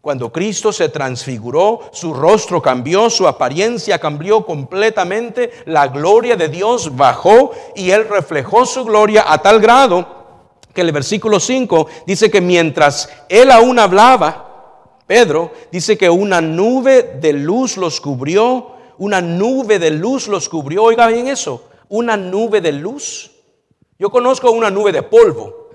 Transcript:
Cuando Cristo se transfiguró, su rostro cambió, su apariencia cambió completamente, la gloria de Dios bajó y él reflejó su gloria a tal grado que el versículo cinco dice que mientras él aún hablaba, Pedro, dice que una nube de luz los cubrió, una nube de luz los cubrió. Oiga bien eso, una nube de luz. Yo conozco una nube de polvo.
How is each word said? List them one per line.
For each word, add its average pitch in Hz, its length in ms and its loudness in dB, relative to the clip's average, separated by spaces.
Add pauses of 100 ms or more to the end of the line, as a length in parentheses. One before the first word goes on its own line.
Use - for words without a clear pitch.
Cuando 127 300 -8
Cristo 202 400 -4
se 170 180 -2
transfiguró, 135 1000 -4
su 165 220 -10
rostro 170 480 0
cambió, 147 480 0
su 190 180 0
apariencia 175 720 -2
cambió 170 480 -2
completamente, 208 1040 -4 (140)
la 151 220 0
gloria 208 480 2
de 165 120 -2
Dios 175 480 -4
bajó 185 560 4 (240)
y 185 140 -4
él 214 180 2
reflejó 185 580 0
su 254 200 -8
gloria 214 420 4
a 151 140 2
tal 214 180 4
grado 220 680 2 (500)
que 180 60 -4
el 170 100 0
versículo 196 480 -2
cinco 214 480 0 (180)
dice 196 240 0
que 202 120 2
mientras 165 680 0 (200)
él 240 200 6
aún 247 300 6
hablaba, 202 1300 0
Pedro, 170 440 2 (200)
dice 185 260 -2
que 180 120 2
una 185 320 2
nube 233 800 0
de 156 140 0
luz 185 440 -4
los 175 240 -6
cubrió, 180 720 -2 (240)
una 190 240 -2
nube 208 580 -2
de 165 120 2
luz 208 360 -4
los 196 220 -6
cubrió. 160 340 -4
Oiga 226 240 4
bien 240 200 -2
eso, 151 360 -8 (260)
una 220 280 -4
nube 202 440 -4
de 160 120 -2
luz. 202 580 -12 (680)
Yo 196 120 -2
conozco 247 420 0
una 226 180 0
nube 202 220 0
de 147 120 -4
polvo. 160 720 2